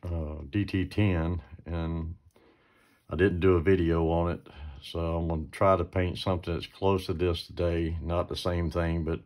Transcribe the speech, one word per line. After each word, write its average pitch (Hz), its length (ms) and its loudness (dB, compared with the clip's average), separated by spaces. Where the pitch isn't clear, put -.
uh, 78 460 -6
D 101 160 0
T 95 200 0
ten, 87 560 0
and 82 500 -4
I - 60 -6
didn't 87 240 4
do 92 160 6
a 87 60 4
video 85 480 4
on 85 220 2
it, - 160 -6
so 85 360 -4
I'm 82 100 -2
gonna 80 240 -2
try 98 240 4
to 85 80 0
paint 90 340 -2
something 87 360 -2
that's - 140 -6
close 95 400 0
to 95 60 -4
this 85 340 -2
today. 85 540 -2
Not 85 280 -2
the - 60 -6
same 87 340 -2
thing, 82 340 0
but 80 220 -4